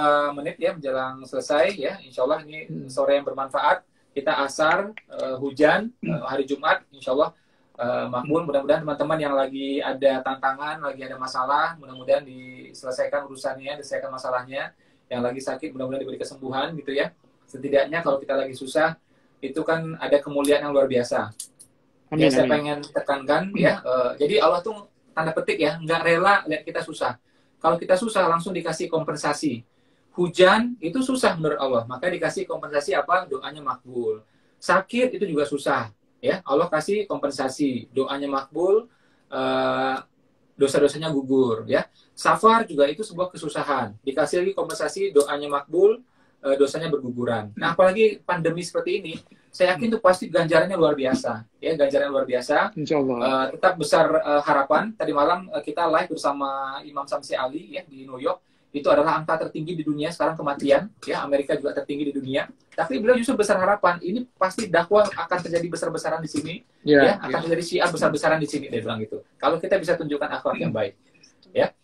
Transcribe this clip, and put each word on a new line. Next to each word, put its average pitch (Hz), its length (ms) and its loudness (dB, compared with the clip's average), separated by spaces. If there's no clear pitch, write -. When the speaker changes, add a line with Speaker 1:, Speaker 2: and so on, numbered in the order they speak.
Speaker 1:
menit 143 240 -8
ya 160 160 -2
menjelang 131 480 -4
selesai 147 500 0
ya. - 300 -4
Insya 127 240 -2
Allah 156 160 -2
ini 156 240 -14
Speaker 2:
Hmm. 143 240 -10
Speaker 1:
sore 139 240 2
yang 139 80 0
bermanfaat. 139 640 0
Kita 139 320 0
asar, 202 480 0
eh, 131 320 -6
hujan, 151 480 2
Speaker 2:
Hmm. 170 80 -4
Speaker 1:
eh, 156 160 -4
hari 139 160 -2
Jumat, 143 480 0
insya 135 240 -4
Allah, 156 160 2
eh, 123 320 -4
makbul. 143 400 -2
Mudah-mudahan 143 400 0
teman-teman 147 320 -2
yang 143 160 -2
lagi 135 480 -2
ada 135 400 0
tantangan, 135 600 -4
lagi 135 180 -8
ada 131 160 -12
masalah, 135 640 -2
mudah-mudahan 131 420 0
diselesaikan 131 1040 -6
urusannya, 135 540 -8
diselesaikan 139 340 -8
masalahnya. 131 640 -6
Yang 123 140 -4
lagi 127 180 -4
sakit, 131 320 -6
mudah-mudahan 131 300 -6
diberi 131 160 -8
kesembuhan 135 580 -6
gitu 139 160 -8
ya. 143 160 0
Setidaknya 143 580 0
kalau 139 160 2
kita 139 160 -4
lagi 135 160 -2
susah, 156 400 0
itu 135 240 -6
kan 160 320 -2
ada 143 240 4
kemuliaan 143 400 2
yang 143 140 -4
luar 139 100 6
biasa. 120 480 0
Speaker 2:
Amin, 156 100 2
Speaker 1:
Ya, 151 80 6
saya 131 160 4
Speaker 2:
amin. 127 80 2
Speaker 1:
pengen 147 320 0
tekankan 143 580 -2
ya, - 240 2
eh, 127 380 0
jadi 143 260 4
Allah 139 160 4
tuh 214 160 -8
tanda 160 220 -2
petik 180 240 -2
ya, 160 240 0
nggak 165 220 0
rela 175 420 4
lihat 156 160 -2
kita - 240 -6
susah. 139 320 -4
Kalau 165 200 2
kita - 180 2
susah 196 320 2
langsung 170 260 0
dikasih 165 360 -4
kompensasi. 147 720 -2
Hujan 185 640 4
itu 170 220 -4
susah 254 340 2
menurut 156 240 0
Allah, 127 280 0
maka 123 200 -8
dikasih 175 380 -2
kompensasi 147 500 -4
apa? 160 320 2
Doanya 139 360 -10
makbul. 123 580 -6
Sakit 233 560 0
itu 190 120 -4
juga 147 200 0
susah, 139 420 -2
ya. 139 220 0
Allah 147 260 2
kasih 202 380 0
kompensasi, 135 840 -2
doanya 139 380 -2
makbul, 175 640 0
eh, 131 720 0
dosa-dosanya 143 560 2
gugur, 131 560 2
ya. 120 200 2
Safar 214 540 4
juga 143 200 4
itu 151 160 -2
sebuah 185 280 -4
kesusahan, 143 720 -4
dikasih 180 400 0
lagi 190 120 0
kompensasi, 160 560 -4
doanya 143 380 2
makbul, 185 540 2
eh, 139 160 2
dosanya 160 320 2
berguguran. 120 640 -4
Nah, - 180 -2
apalagi 196 480 4
pandemi 170 420 -2
seperti 175 380 -2
ini, 165 140 -10
saya 180 260 2
yakin 160 160 -2
tuh 226 120 0
pasti 180 260 4
ganjarannya 165 460 4
luar 151 200 4
biasa, 127 520 -2
ya, 143 160 -4
ganjarannya 143 360 2
luar 135 160 0
biasa. 147 480 0
Speaker 2:
Insya 156 240 -2
Allah. 131 220 2
Speaker 1:
Eh, 131 340 2
tetap 185 220 2
besar, 160 360 4
eh, 151 300 2
harapan. 151 500 2
Tadi - 200 -4
malam, 170 380 2
eh, 147 120 -4
kita 156 260 -2
live 165 220 2
bersama 143 400 -2
Imam 139 240 -10
Samsi 143 280 -6
Ali 143 440 -6
ya 139 60 -8
di 135 200 -20
New 135 140 -14
York. 165 240 -2
Itu 143 160 -4
adalah 151 320 4
angka 160 180 -2
tertinggi 160 380 -6
di 156 80 -6
dunia 147 240 -2
sekarang 160 260 -2
kematian, 139 540 0
ya, 139 180 -4
Amerika 143 320 0
juga 135 220 -4
tertinggi 143 320 -4
di 139 80 -4
dunia. 135 320 -4
Tapi 262 260 -2
beliau 240 220 4
justru 233 160 0
besar 202 240 2
harapan, 185 400 2
ini 214 240 -4
pasti 190 320 -2
dakwah 180 400 4
akan 170 380 -4
terjadi 165 240 -2
besar-besaran 160 560 -4
di 156 80 -8
sini, 156 220 -4
Speaker 2:
Ya, 143 240 6
Speaker 1:
ya, 196 160 6
akan 131 160 -4
Speaker 2:
ya. 156 80 -2
Speaker 1:
terjadi 165 180 0
syiar - 300 0
besar-besaran 156 480 2
di 147 80 -2
sini, 139 180 -6
dia 117 140 -4
bilang 110 180 -4
gitu. 107 220 -8
Kalau 156 240 0
kita - 160 2
bisa 170 180 0
tunjukkan 147 380 -2
akhlak - 260 -2
yang 139 140 -2
baik, 107 240 -2
ya. - 320 0